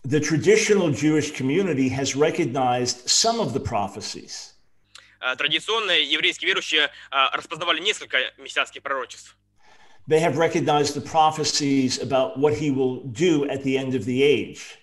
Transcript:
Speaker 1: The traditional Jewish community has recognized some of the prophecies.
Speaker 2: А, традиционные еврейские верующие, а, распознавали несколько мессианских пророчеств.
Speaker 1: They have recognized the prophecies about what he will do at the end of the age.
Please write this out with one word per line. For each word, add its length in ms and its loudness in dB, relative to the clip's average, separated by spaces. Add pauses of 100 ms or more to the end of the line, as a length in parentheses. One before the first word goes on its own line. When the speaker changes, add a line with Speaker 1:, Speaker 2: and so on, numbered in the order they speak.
Speaker 1:
The 160 2
traditional 680 4
Jewish 440 2
community 540 0
has 260 -2
recognized 960 0
some 320 2
of 120 -4
the 60 -2
prophecies. 920 -8 (680)
Speaker 2:
А, 140 -2
традиционные 680 0
еврейские 440 0
верующие, 420 0 (220)
а, 260 2
распознавали 420 -4
несколько 380 -4 (220)
мессианских 420 -6
пророчеств. 560 -10 (680)
Speaker 1:
They 120 4
have 160 2
recognized 600 2
the 60 -6
prophecies 1000 0
about 400 -2
what 140 4
he 180 -2
will 320 -2 (100)
do 340 2
at 160 -6
the 140 0
end 160 -2
of 120 -2
the 180 2
age. 600 0